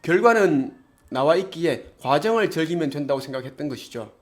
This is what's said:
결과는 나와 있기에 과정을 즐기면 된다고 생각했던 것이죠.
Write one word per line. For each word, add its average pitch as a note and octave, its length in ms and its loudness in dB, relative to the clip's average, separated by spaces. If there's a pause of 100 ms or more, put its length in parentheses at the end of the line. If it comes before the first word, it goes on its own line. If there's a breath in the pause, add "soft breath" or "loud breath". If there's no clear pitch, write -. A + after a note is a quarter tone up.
결과는 F#3+ 760 2 (320)
나와 C#3+ 280 2
있기에 E3 640 -4
과정을 G#3 500 0
즐기면 E3 380 -2
된다고 C#3 320 -4
생각했던 C3+ 480 -10
것이죠. A2+ 420 -12 (100)